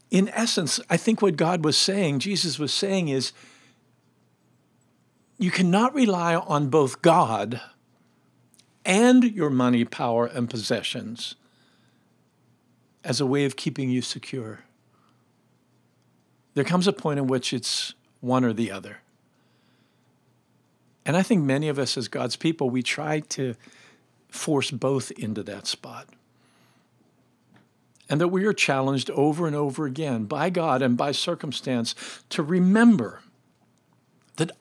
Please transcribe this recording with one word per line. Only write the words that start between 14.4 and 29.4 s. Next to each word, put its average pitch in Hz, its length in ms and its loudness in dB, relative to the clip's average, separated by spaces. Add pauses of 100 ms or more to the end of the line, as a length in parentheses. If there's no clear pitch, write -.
There 143 100 2
comes 175 240 2
a - 60 4
point 147 260 -4
in 135 80 -2
which 127 240 -2
it's - 440 -6 (260)
one 127 240 2
or 113 80 2
the 107 180 -2
other. 98 280 -12 (2000)
And 151 120 0
I 190 60 4
think 190 200 2
many 156 240 0
of 147 100 -2
us 135 200 -2
as 117 100 -6
God's 123 300 -6
people, 160 320 -2
we 127 120 0
try 151 380 -4
to 131 360 -6 (760)
force - 420 -2
both 131 400 -2
into 107 320 -8
that 98 240 -12
spot. - 400 -10 (2000)
And 147 120 0
that 175 80 2
we 190 160 0
are 208 80 2
challenged 135 560 0
over 151 360 2